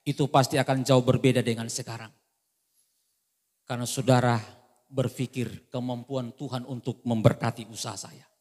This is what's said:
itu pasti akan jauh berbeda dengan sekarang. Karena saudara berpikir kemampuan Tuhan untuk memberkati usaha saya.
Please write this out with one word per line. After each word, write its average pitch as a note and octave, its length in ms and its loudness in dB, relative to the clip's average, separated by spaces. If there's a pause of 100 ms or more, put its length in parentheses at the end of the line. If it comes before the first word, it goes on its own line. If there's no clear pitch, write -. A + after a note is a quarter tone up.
itu D3 180 0
pasti C#3 300 4
akan C3+ 260 0
jauh B2+ 220 6
berbeda B2 400 4
dengan A2+ 240 -4
sekarang. A2+ 420 -10 (1600)
Karena B2 160 -6
saudara A#2+ 560 2 (480)
berpikir B2+ 800 -6
kemampuan B2 640 -8
Tuhan B2+ 320 -8
untuk B2 400 -8
memberkati A2+ 640 2
usaha G#2+ 300 -12
saya. - 260 -16 (160)